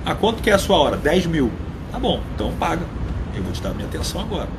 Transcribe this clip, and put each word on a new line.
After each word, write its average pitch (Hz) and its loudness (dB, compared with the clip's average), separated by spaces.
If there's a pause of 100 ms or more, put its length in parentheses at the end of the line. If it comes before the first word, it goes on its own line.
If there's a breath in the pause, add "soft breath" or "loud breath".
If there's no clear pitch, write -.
"Ah, 160 -2
quanto 220 2
que 226 4
é - 8
a 190 8
sua 185 4
hora?" 123 4
"Dez 170 4
mil." 151 2 (400)
"Tá - -6
bom, - 0 (140)
então 107 -2
paga. 170 0 (520)
Eu 98 -4
vou 90 -4
te - -4
dar 95 -2
a 90 -4
minha - -6
atenção - -4
agora." 208 -4 (100)